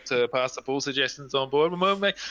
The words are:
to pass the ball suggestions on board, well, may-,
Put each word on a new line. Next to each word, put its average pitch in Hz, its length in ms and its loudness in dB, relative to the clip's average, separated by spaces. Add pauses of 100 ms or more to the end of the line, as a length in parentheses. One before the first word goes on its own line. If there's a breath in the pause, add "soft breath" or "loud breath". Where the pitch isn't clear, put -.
to 123 220 2
pass 127 260 0
the 127 80 -12
ball 135 180 -2
suggestions 135 540 -4
on 135 160 0
board, 156 280 4
well, 196 200 4
may-, 202 160 0 (160 loud breath)